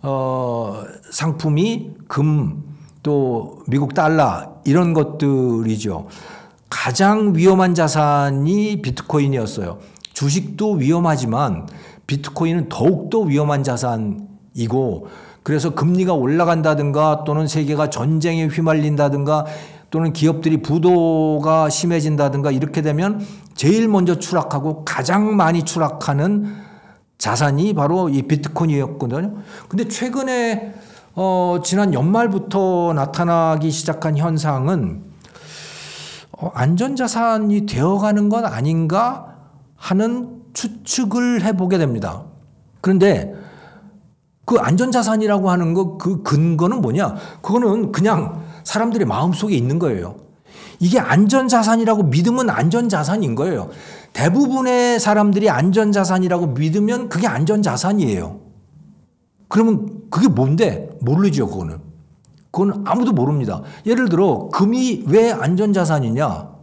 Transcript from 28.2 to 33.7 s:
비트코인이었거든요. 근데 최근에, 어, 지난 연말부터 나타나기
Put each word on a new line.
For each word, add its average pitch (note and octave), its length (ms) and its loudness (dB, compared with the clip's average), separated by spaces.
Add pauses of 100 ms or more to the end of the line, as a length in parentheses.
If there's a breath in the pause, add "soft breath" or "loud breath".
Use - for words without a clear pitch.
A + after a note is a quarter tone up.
비트코인이었거든요. D3 1120 -2 (340 loud breath)
근데 G#3 180 -2
최근에, A#3+ 840 -4 (420 loud breath)
어, F3+ 480 0
지난 F#3+ 300 2
연말부터 F#3 1000 0
나타나기 D#3+ 800 0